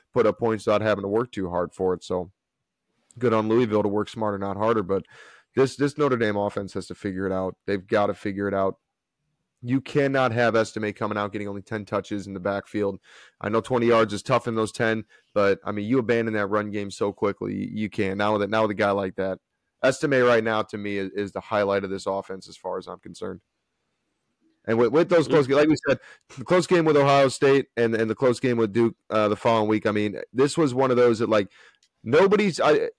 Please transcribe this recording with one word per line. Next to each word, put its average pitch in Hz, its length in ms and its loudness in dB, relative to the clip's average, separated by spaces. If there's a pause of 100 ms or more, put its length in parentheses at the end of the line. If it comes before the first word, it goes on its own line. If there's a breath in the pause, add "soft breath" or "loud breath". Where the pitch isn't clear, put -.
(120 loud breath)
put 110 140 2
up 104 100 0
points 110 300 -2
without 104 140 2
having 104 200 0
to 98 60 -6
work 113 240 -2
too 95 180 -6
hard 87 240 -4
for 92 220 -2
it. - 80 -14
So 90 260 -6 (880)
good 117 160 0
on 110 160 2
Louisville 110 320 2
to 101 80 0
work 104 200 -2
smarter, 107 280 -4
not 98 200 -6
harder, 110 260 0
but 92 220 -2 (500 loud breath)
this, 131 200 2
this 143 220 -4
Notre 139 200 0
Dame 107 200 0
offense 101 360 -4
has 95 120 -8
to 92 100 -14
figure 95 300 -6
it 95 80 -2
out. 95 220 -4 (100)
They've 98 200 -4
gotta 101 280 0
figure 101 340 -6
it 98 60 -2
out. 98 240 -2 (840)
You 127 200 -2
cannot 135 500 0
have 117 240 2
Estime 107 380 -2
coming 107 240 -6
out, 101 160 -4
getting 104 160 -8
only 101 120 -10
ten 107 220 -10
touches 98 440 -6
in 98 60 -12
the 95 60 -10
backfield. 98 580 -4 (440 loud breath)
I 104 80 -4
know 110 100 0
twenty 117 280 -2
yards 113 260 4
is 101 100 -8
tough 120 240 0
in 117 80 -4
those 110 160 -2
ten, 110 320 -2 (300 soft breath)
but, 101 320 2
I 104 80 -6
mean, 104 120 -6
you 127 140 2
abandon 113 360 0
that 101 120 0
run 104 240 -2
game 101 180 -6
so 104 220 -4
quickly. 101 440 -4
You, 98 180 -6
you 107 160 -6
can't. 98 280 -4
Now 104 200 0
with, 101 120 -2
now 110 120 0
with 107 100 0
a 101 40 -6
guy 101 160 2
like 98 240 -4
that, 95 240 -4 (440)
Estime 135 280 0
right 123 340 4
now 110 160 0
to 104 160 -8
me 101 200 -6
is, 95 140 -4
is 101 220 -6
the 92 80 -8
highlight 101 420 0
of 95 60 -8
this 95 160 -8
offense 95 420 -8
as - 80 -20
far 92 220 -8
as 92 100 -10
I'm 90 120 -14
concerned. 92 420 -14 (1200)
And 113 120 -2
with, 117 160 4
with 170 160 2
those 165 180 4
close, 135 220 2
like 147 180 4
we 151 80 4 (140)
said, 127 100 0 (380 loud breath)
the 123 80 -12
close 175 200 2
game 170 200 2
with 151 100 4
Ohio 139 320 6
State 139 380 2 (100)
and, 117 200 2
and 110 140 0
the 110 60 0
close 127 240 0
game 123 160 0
with 113 160 0
Duke, 117 240 2 (140)
uh, 107 180 2
the 104 80 2
following 113 320 2
week, 110 180 0
I 107 60 2
mean, 104 300 -2 (100)
this 143 260 0
was 147 160 0
one 131 160 0
of 123 60 2
those 120 240 4
that, 113 80 0
like, 104 220 2 (520 soft breath)
nobody's, 185 600 4
I, 120 380 4